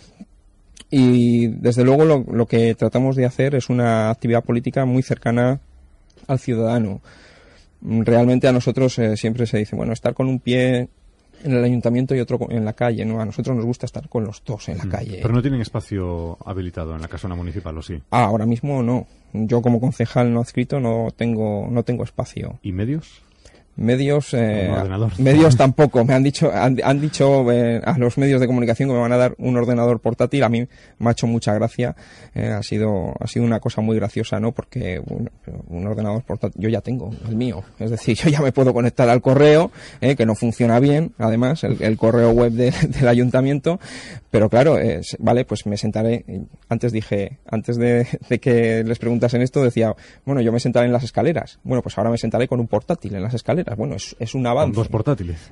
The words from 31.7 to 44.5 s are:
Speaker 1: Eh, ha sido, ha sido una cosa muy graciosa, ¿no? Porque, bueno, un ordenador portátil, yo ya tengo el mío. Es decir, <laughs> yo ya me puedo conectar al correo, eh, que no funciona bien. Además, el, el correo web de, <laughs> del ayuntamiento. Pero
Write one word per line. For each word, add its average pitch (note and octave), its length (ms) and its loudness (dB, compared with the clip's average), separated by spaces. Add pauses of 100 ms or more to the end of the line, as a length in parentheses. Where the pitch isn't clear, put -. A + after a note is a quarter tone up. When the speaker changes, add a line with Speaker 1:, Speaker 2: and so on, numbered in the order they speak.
Speaker 1:
Eh, A2+ 140 -4
ha G#2 140 -4
sido, G#2 560 -2
ha - 80 -6
sido A#2+ 200 -2
una A2+ 120 0
cosa A2+ 220 -4
muy A2 160 0
graciosa, G#2 420 -4
¿no? A2+ 140 -2
Porque, F#2 540 -8
bueno, - 240 -8 (380)
un F2 180 -8
ordenador G#2+ 380 -4
portátil, G2 360 -6
yo G#2+ 80 -2
ya G2+ 140 -2
tengo A#2 280 -8 (160)
el A2 100 -4
mío. A2 260 -4 (160)
Es A2 120 -4
decir, A2+ 260 -2
<laughs> - 60 -4
yo E3 60 2
ya D3+ 140 2
me C3 100 2
puedo B2+ 220 4
conectar A#2+ 340 2
al A#2+ 140 4
correo, D3+ 480 6 (320)
eh, C3+ 120 2
que A2+ 120 2
no A2 80 2
funciona A#2 440 2
bien. C#3+ 380 2
Además, A#2 480 0
el, G#2+ 160 -2
el A2 160 0
correo A#2 360 4
web A#2+ 200 4
de, B2 200 2
<laughs> D#3 160 0
del C3+ 200 2
ayuntamiento. C3 720 2 (500)
Pero G#2+ 200 4